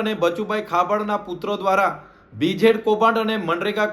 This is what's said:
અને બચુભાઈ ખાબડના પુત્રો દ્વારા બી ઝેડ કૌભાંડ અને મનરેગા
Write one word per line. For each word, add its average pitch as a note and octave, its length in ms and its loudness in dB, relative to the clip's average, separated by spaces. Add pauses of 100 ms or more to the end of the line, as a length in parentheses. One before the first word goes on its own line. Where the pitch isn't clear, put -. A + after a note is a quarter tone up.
અને G#3+ 140 -2
બચુભાઈ G#3 560 -2
ખાબડના G#3 560 0
પુત્રો G3 320 -6
દ્વારા F#3+ 320 2 (420)
બી D3+ 260 -2
ઝેડ A3 240 6
કૌભાંડ A3 340 4
અને A3 200 0
મનરેગા G3 560 -2